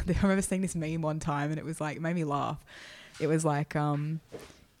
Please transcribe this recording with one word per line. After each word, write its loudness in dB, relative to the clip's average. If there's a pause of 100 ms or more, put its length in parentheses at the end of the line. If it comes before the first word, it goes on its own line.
(220)
remember 4
seeing -2
this -2
meme -2
one 0
time 0
and -2
it -8
was, -6
like, -2
made 0
me 2
laugh. 0 (580)
It 4
was 4
like, 2
um, 0 (600)